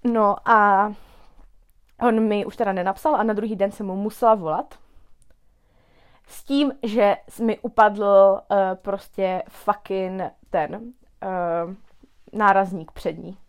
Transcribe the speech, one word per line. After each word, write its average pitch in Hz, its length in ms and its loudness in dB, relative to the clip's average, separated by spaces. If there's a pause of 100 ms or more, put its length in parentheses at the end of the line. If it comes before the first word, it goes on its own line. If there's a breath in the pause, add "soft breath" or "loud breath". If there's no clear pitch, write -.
No 220 460 0
a 208 420 4 (1080 soft breath)
on 220 260 0
mi 208 180 -2
už 214 100 -12
teda 202 180 -2
nenapsal 190 420 -2
a 208 80 0
na 220 100 0
druhý 208 220 -4
den 196 160 -2
jsem 208 140 -12
mu 185 100 -8
musela 220 400 2
volat. 165 400 -8 (1500)
S - 160 -20
tím, 277 280 0 (120)
že 208 340 2 (240)
mi 226 180 -2
upadl, 202 800 4 (120)
eh, 190 300 0
prostě 190 680 -6
fucking 190 720 -6 (280)
ten, 170 320 -4 (420)
eh, 196 40 -8 (1040)
nárazník 196 580 0
přední. 175 460 -10 (120)